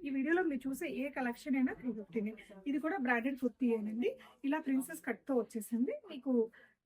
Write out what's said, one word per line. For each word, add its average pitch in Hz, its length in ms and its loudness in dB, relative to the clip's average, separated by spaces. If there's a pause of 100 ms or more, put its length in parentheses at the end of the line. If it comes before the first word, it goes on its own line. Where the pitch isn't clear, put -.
ఈ 277 120 -4
వీడియోలో 320 340 4
మీరు 269 160 -2
చూసే 269 200 -4 (140)
ఏ 285 160 -2
కలెక్షన్ 254 420 0
అయినా 254 220 4
త్రీ 254 180 -2
ఫిఫ్టీనే. 214 340 -2 (360)
ఇది 285 160 2
కూడా 330 220 0
బ్రాండెడ్ 247 360 2
కుర్తీ 240 260 2 (100)
అండి. 220 320 0 (360)
ఇలా 311 200 2
ప్రిన్సెస్ 269 420 0
కట్‌తో - 320 -2
వచ్చేసింది. 233 540 0 (180)
మీకు 269 180 -2 (540)